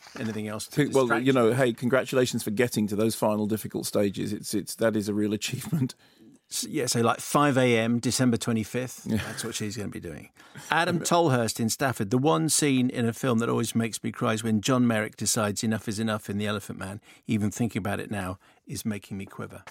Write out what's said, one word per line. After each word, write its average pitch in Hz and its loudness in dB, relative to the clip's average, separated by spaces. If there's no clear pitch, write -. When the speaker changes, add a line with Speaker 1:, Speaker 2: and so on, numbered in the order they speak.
Speaker 1:
anything 107 -6
else 107 -8
to 143 2
Speaker 2:
Well, 131 6
Speaker 1:
distract 120 2
Speaker 2:
you 135 6
know, 120 6
Speaker 1:
you. 117 6
Speaker 2:
hey, 123 4
congratulations 123 2
for - -4
getting 110 2
to 104 -4
those 107 2
final 107 0
difficult 104 -4
stages. 101 0
It's, - -10
it's, 92 -4
that 113 2
is 107 -2
a 104 0
real 104 0
achievement. 127 -2
Speaker 1:
S-, - -6
yeah, 143 -2
so, 123 0
like, 117 2
five 147 4
A 123 4
M, 117 2
December 123 2
twenty-fifth. 117 -4
Speaker 2:
Yeah. 113 0
Speaker 1:
That's - -8
what 113 -8
she's 104 -6
gonna 98 -8
be - -10
doing. 80 -12
Adam 170 2
Tolhurst 135 4
in 110 0
Stafford. 117 -2
The 123 4
one 160 2
scene 131 2
in 120 0
a 113 0
film 120 0
that 117 0
always 120 0
makes 113 -2
me 117 -4
cry 117 0
is 110 -4
when 110 2
John 123 2
Merrick 110 0
decides 104 0
enough 110 -2
is 101 -4
enough 110 -4
in 101 -4
The 104 -2
Elephant 104 -6
Man. 98 -10
Even 107 0
thinking 117 -2
about 98 -2
it 95 -10
now 95 -6
is 131 -8
making 104 -6
me 98 -10
quiver. 98 -14